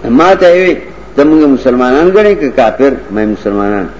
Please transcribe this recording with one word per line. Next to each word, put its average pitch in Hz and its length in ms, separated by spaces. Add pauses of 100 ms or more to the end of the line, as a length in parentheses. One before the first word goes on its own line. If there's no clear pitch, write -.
ما 165 260
ته 185 120
یې 180 220
وی، 151 80 (400)
ته 143 80
موږ 156 220
مسلمانان 127 640
ګڼې 208 300
که 143 100
کافر؟ 127 420 (180)
ما 104 100
یې 107 60
مسلمانان. 101 600 (140)